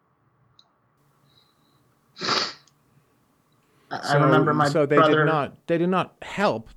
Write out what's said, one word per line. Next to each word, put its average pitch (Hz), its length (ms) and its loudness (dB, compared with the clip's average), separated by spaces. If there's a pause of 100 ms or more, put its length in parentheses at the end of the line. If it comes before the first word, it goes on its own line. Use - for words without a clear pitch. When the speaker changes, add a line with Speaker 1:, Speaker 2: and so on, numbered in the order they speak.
(2250)
Speaker 1:
So, - 360 -4 (1400)
I, - 80 -8
I - 160 -4
Speaker 2:
So, 143 80 4
Speaker 1:
remember 151 320 2
my 151 160 0
Speaker 2:
so 151 160 0
they 143 120 0
Speaker 1:
brother 151 220 4
Speaker 2:
did 151 120 0
not, 143 360 -6
they 170 100 0
did 175 120 0
not 180 320 -2
help. 151 560 -4